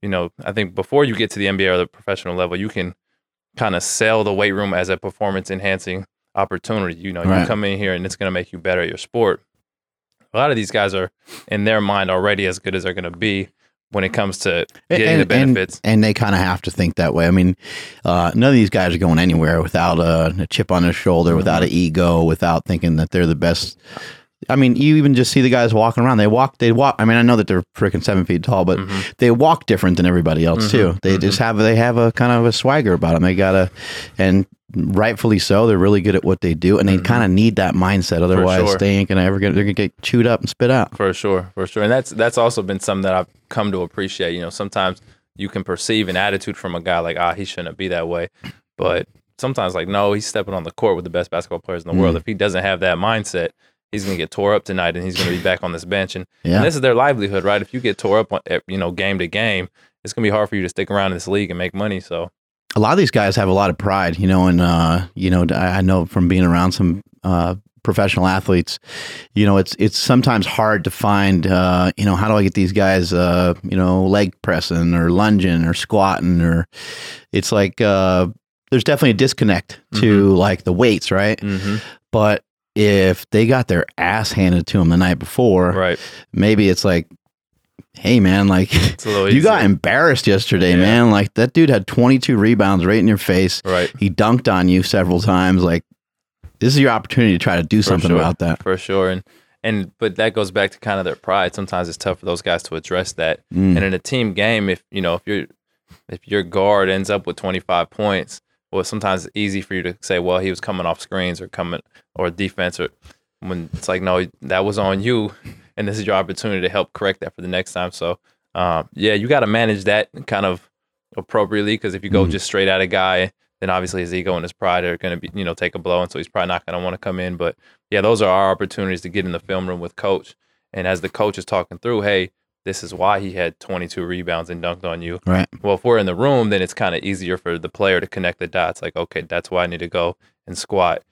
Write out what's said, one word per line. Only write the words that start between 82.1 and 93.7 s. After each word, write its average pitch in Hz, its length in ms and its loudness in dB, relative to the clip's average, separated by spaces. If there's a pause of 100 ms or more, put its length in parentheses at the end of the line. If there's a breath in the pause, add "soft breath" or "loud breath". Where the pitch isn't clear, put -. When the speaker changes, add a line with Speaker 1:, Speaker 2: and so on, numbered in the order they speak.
Speaker 2:
But 107 320 2 (320)
if 98 540 2
they 113 180 4
got 127 180 2
their 87 180 0 (140)
ass 104 320 -2
handed 87 380 2
to 101 120 0
'em 82 100 4
the 85 60 4
night 90 220 2
before, 92 540 2
Speaker 1:
Right. 92 260 0 (340 loud breath)
Speaker 2:
maybe 101 360 4
it's 92 160 0
like, 87 240 0 (840)
"Hey, 120 260 2
man, 98 280 4
like, 95 260 2
Speaker 1:
It's - 320 0
a - 20 -4
little 101 200 0
Speaker 2:
<laughs> 104 60 4
you 143 80 4
got 214 160 6
Speaker 1:
easier. 120 80 4
Speaker 2:
embarrassed 123 600 2
yesterday, 95 440 2
Speaker 1:
Yeah. 90 60 4
Speaker 2:
man. 113 340 4
Like, 101 240 2
that 120 180 2
dude 165 180 4
had 104 160 2
twenty-two 127 500 2
rebounds 101 480 4
right 104 140 4
in 98 100 4
your 107 100 4
face. 92 460 0
Speaker 1:
Right. 90 340 0